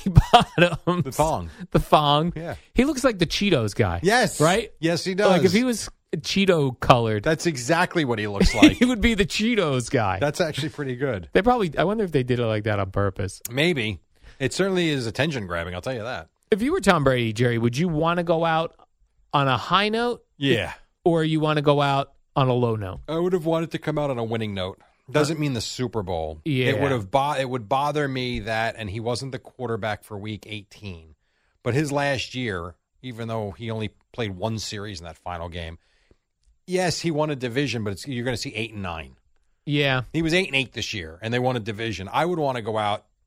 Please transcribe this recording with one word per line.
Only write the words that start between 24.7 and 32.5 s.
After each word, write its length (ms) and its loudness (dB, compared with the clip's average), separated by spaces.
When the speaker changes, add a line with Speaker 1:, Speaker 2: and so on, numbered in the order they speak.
Speaker 2:
Doesn't 300 2
mean 140 0
the 80 -2
Super 400 -4
Bowl. 420 -6
Speaker 1:
Yeah. 220 0
Speaker 2:
It 140 2
would 100 0
have 200 -4
bo-, 280 2
it 100 0
would 180 -6
bother 420 0
me 320 -4
that, 360 -2
and 140 -8
he 100 -8
wasn't 320 -4
the 60 -8
quarterback 640 -6
for 140 -14
week 280 -10
eighteen. 680 -14
But 100 -2
his 180 0
last 440 -2
year, 400 -6